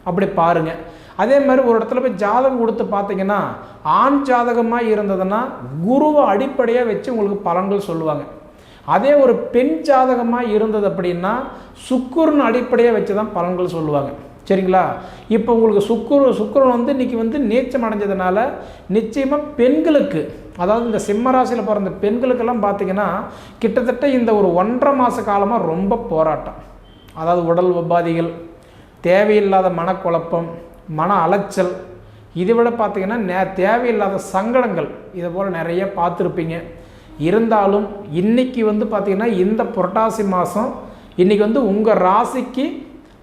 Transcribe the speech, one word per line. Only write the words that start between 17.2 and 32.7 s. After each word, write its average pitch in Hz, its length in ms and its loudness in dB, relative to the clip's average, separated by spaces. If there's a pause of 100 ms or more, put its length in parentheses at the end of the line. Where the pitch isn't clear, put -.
நீச்சம் 247 460 0
அடைஞ்சதுனால 202 640 0 (440)
நிச்சயமா 262 460 0 (180)
பெண்களுக்கு, 262 760 2 (220)
அதாவது 214 300 0
இந்த 214 120 -2
சிம்ம 214 320 0
ராசியில 233 360 0
பிறந்த 202 240 0 (100)
பெண்களுக்கெல்லாம் 240 640 0
பார்த்தீங்கன்னா, 196 440 -2 (520)
கிட்டத்தட்ட 247 500 0
இந்த 233 260 2
ஒரு 190 200 4
ஒன்றரை 254 460 2
மாச 240 240 0
காலமா 202 320 0
ரொம்ப 185 400 0
போராட்டம். 156 580 -2 (600)
அதாவது 170 320 0
உடல் 175 280 0
உபாதைகள், 170 580 -2 (680)
தேவையில்லாத 196 680 4
மனக்குழப்பம், 170 760 -2 (420)
மன 165 260 0
அலைச்சல், 175 640 0 (580)
இதை 185 200 0
விட 233 160 2